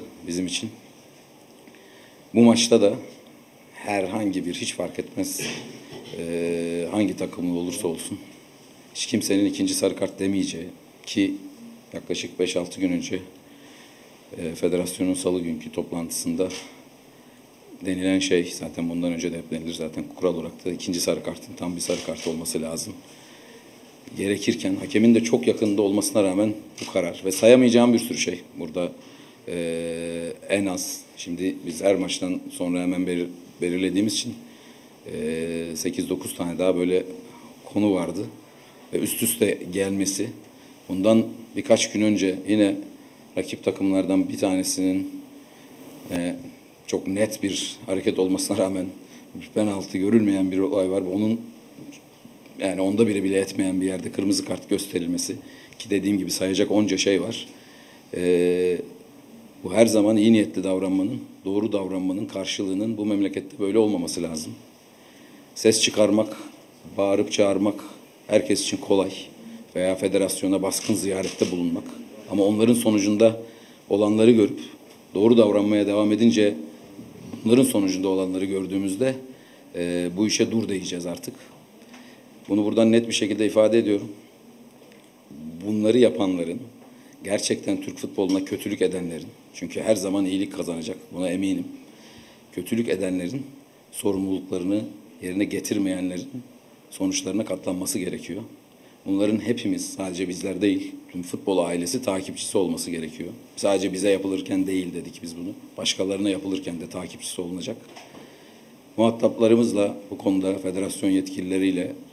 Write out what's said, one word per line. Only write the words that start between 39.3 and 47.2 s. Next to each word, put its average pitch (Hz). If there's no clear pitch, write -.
gelmesi, 98
bundan 104
birkaç -
gün 104
önce 95
yine 104
rakip -
takımlardan 95
bir -
tanesinin, 92
e, 87
çok -
net 101